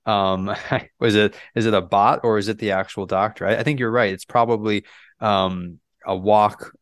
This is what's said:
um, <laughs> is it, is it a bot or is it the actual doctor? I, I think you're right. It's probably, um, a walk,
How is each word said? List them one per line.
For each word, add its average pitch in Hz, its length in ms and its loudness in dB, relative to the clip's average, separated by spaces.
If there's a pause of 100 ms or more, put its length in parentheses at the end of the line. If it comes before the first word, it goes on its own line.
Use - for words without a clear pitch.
um, 98 500 0 (240)
<laughs> - 220 -18
is 117 140 2
it, 104 200 4 (200)
is 113 120 0
it 110 80 2
a 98 60 2
bot 101 440 2
or 110 140 2
is 101 100 -4
it 110 100 -4
the 104 140 -2
actual 95 340 -4
doctor? 95 400 -2
I, 110 120 0
I 123 40 -2
think 147 160 -2
you're 120 120 -2
right. 113 220 2
It's 92 120 -10
probably, 110 600 0 (360)
um, 92 580 -2 (280)
a 95 100 -2
walk, 104 640 2